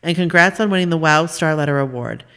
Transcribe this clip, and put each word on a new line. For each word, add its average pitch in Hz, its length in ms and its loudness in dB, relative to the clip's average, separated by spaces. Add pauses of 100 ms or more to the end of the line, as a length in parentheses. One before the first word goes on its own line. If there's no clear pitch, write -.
And 170 140 -4
congrats 180 440 2
on 214 100 0
winning 185 200 0
the 165 80 0
Wow 156 280 2
Star 165 300 -2
Letter 143 240 0
Award. 123 440 -6 (140)